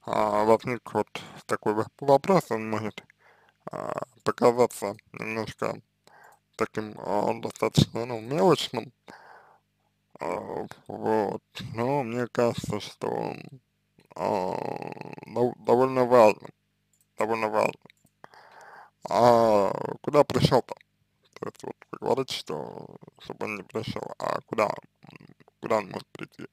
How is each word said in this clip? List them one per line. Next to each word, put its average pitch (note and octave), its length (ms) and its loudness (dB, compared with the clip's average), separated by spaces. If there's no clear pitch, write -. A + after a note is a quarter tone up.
а, G#2+ 400 0
возник A2+ 480 2
вот G#2 160 0
такой G#2+ 260 -2
во-, G#2+ 140 0
вопрос, C#3+ 500 4
он A2 180 -4
может, G#2+ 340 -6
а, - 320 -8
показаться A#2 720 2
немножко A2 640 -6
таким, G#2+ 420 -6
а, G#2 420 -2
достаточно, A2+ 640 -2
ну, A#2+ 160 -8
мелочным. C3 720 0
А, F#2+ 460 -8
вот. A2 560 -2
Но C3 280 -2
мне A#2+ 240 -4
кажется, A#2 520 0
что - 300 -8
он, A#2 340 -6
а, F#2 400 -2
дов-, A#2 360 -2
довольно B2+ 400 4
важным, A#2 460 6
довольно A2 320 0
важным. G#2+ 320 0
А A2 640 6
куда C#3+ 240 4
пришёл-то? - 500 2
То - 120 -10
есть - 180 -14
вот - 120 -10
вы - 80 -14
говорите, A#2+ 360 -2
что, - 600 -10
чтобы - 280 -10
он G#2 100 -6
не F#2+ 80 -12
пришёл, - 540 -8
а - 240 -2
куда, - 240 0
м, - 600 -12
куда A2+ 180 0
он G2 120 -6
может G#2 180 -10
прийти? - 440 -16